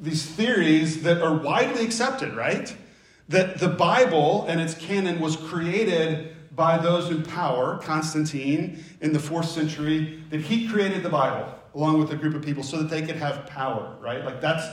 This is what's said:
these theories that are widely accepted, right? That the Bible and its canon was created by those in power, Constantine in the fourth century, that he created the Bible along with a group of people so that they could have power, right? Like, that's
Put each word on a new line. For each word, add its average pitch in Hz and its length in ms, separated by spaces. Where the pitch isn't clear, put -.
these 156 240
theories 160 800
that 170 180
are 165 120
widely 226 520
accepted, 233 500
right? 143 400
That 185 300
the 147 100
Bible 170 800
and 170 140
its 165 120
canon 185 460
was 156 160
created 170 1000
by 165 220
those 170 320
in 156 140
power, 156 600
Constantine 156 1000
in 156 100
the 147 80
fourth 160 300
century, 156 800
that 151 120
he 226 260
created 190 360
the 175 60
Bible 135 440
along 156 240
with 156 120
a 151 40
group 151 180
of 147 80
people 139 220
so - 140
that 156 120
they 160 140
could 160 140
have 143 280
power, 127 540
right? 127 260
Like, 127 160
that's 160 320